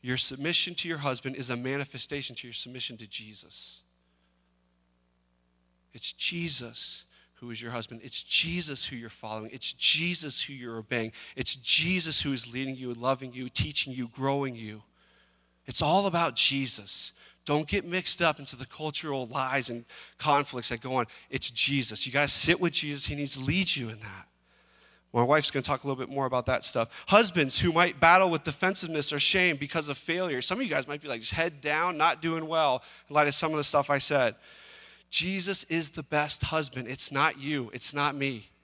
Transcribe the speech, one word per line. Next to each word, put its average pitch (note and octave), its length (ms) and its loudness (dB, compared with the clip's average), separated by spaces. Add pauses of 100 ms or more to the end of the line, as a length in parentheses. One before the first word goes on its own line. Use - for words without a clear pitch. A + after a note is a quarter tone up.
Your B2 160 -2
submission D#3 560 0
to E3+ 140 -4
your D#3+ 100 -4
husband C3+ 380 -2
is B2 120 -6
a B2 80 -2
manifestation C3+ 800 -6
to - 100 -12
your A#2+ 60 -14
submission B2 460 -8
to A2 80 -14
Jesus. - 760 -10 (2000)
It's - 180 -6
Jesus D3 920 -4 (300)
who A#2+ 140 -14
is A2+ 120 -10
your A#2 80 -8
husband. A#2 340 -8
It's - 180 -6
Jesus E3 640 -2
who C3+ 120 -8
you're A#2 120 -10
following. A2 440 -10
It's - 200 -4
Jesus D#3+ 720 2
who C#3+ 100 -6
you're B2 240 -10
obeying. A2+ 360 -4 (220)
It's - 220 0
Jesus D#3+ 640 2
who C#3 140 0
is A#2+ 180 -6
leading C3 240 -6
you, B2+ 160 -8
loving B2+ 400 -2
you, B2+ 160 -10
teaching C#3 460 0
you, B2 140 -4
growing C3+ 460 0
you. G#2+ 280 -12 (840)
It's - 160 0
all F3+ 240 4
about E3+ 280 2
Jesus. B2+ 800 0 (320)
Don't D3 240 0
get G3 160 0
mixed F3+ 380 -2
up D#3 160 4
into C#3 180 -10
the B2 100 -10
cultural D3 600 -4
lies C3 440 0
and A#2+ 140 -8 (320)
conflicts C#3+ 540 2
that A#2 100 -4
go C3 160 -2
on. A#2+ 100 2 (240)
It's - 200 0
Jesus. A#2+ 560 0
You B2 60 -8
gotta C#3+ 160 2
sit E3 300 4
with E3+ 140 2
Jesus. D3 340 -2
He - 80 -4
needs C#3+ 200 -4
to C3 60 -8
lead E3+ 360 2
you B2 120 -4
in G#2+ 120 -12
that. G2 280 -16 (840)
My A#2+ 100 4
wife's C#3 280 6
gonna C3+ 120 -2
talk C#3 220 -2
a - 20 -4
little C3 160 -2
bit B2 100 -8
more C#3 140 0
about B2 200 0
that B2+ 180 0
stuff. - 440 -2
Husbands F3+ 500 6
who F3 120 2
might E3 300 4
battle F3+ 300 10
with D#3+ 140 0
defensiveness D#3+ 680 0
or D3 60 0
shame F3+ 380 4
because D3 320 -2
of C#3 100 -4
failure. E3 440 -2
Some F#3+ 160 0
of C4+ 60 0
you G#3 60 -2
guys C#3+ 180 0
might D3 140 -8
be, D3 60 -12
like, A#2 120 -6
just - 140 -4
head D#3+ 260 0
down, D#3 360 0
not D#3+ 260 4
doing E3 240 -2
well D#3 360 2 (260)
in C#3+ 60 -12
light D3 140 6
of C#3 60 0
some D#3+ 180 0
of D#3 60 0
the C#3+ 60 0
stuff C#3+ 260 2
I C#3+ 80 4
said. B2+ 380 2 (720)
Jesus F#3 540 0
is D#3+ 260 -2
the - 120 -10
best D3 420 0
husband. C3+ 440 -4
It's - 240 -4
not C#3+ 260 4
you. C#3 340 -4
It's - 220 -4
not C#3+ 200 0
me. C3+ 340 -4 (160)